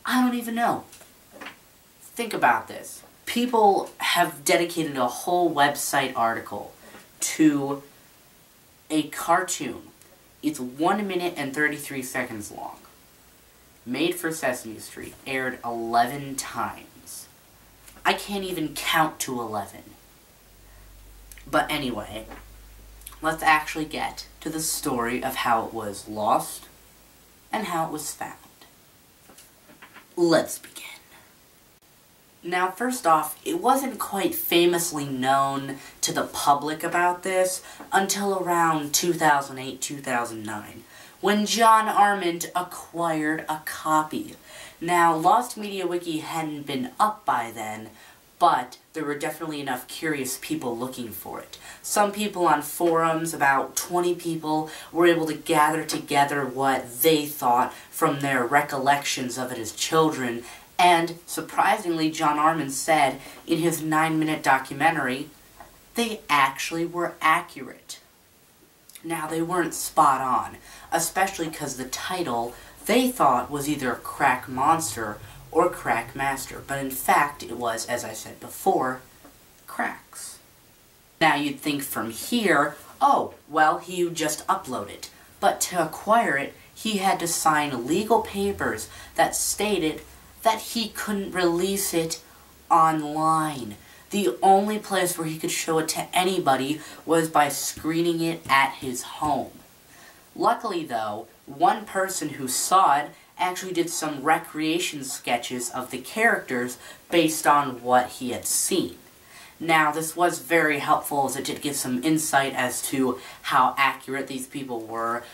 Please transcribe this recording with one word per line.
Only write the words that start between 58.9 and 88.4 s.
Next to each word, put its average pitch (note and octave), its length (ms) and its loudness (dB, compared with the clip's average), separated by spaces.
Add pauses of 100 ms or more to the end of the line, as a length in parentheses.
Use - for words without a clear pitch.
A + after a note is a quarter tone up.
of B2+ 160 -4
it A#2 40 -8
as A2 140 -8
children, C3 720 2 (340)
and E3+ 480 4
surprisingly, E3 840 0
John D3+ 260 0
Arment D3+ 360 2
said C#3+ 480 2 (260)
in E3 120 2
his D#3+ 220 0
nine-minute D#3 640 2
documentary, C#3+ 840 0 (640)
they A#3 240 -2 (100)
actually D3 560 2
were E3+ 360 -2
accurate. - 800 -2 (1000)
Now, D#3+ 260 -8
they D#3+ 140 -4
weren't E3+ 320 -2
spot C#3 460 2
on, B2+ 380 -2 (340)
especially E3+ 580 0
'cause C3 280 -8
the B2+ 80 -8
title B2 680 -4 (320)
they B3 240 4
thought C#3+ 400 2
was C#3+ 200 -4
either C3 260 -2
Crack - 540 -2
Monster C3 680 0 (340)
or F3 180 4
Crack A#2 480 -4
Master, C#3 500 -4
but C#3 120 -4
in C3+ 120 -6
fact - 520 0
it A#2 120 -10
was, A2+ 300 -4
as A#2+ 180 -4
I A2 80 -10
said G#2+ 300 -14
before, C3 580 0 (680)
Cracks. - 720 -10 (840)
Now D#3 140 6
you'd C#3+ 260 -4
think C#3+ 200 -2
from A2+ 300 -6
here, E3 640 2 (240)
"Oh, - 360 4 (120)
well, D#3 300 4
he F3 320 -2
just D#3 380 -4
uploaded B2 420 -2
it." - 200 -14 (300)
But - 220 2
to F3 200 0
acquire G3 540 2
it, C#3 180 -4 (220)
he G#3+ 220 -2
had F#3 240 2
to E3+ 60 -2
sign C#3+ 600 0
legal G#3+ 320 4
papers G3 720 -2 (260)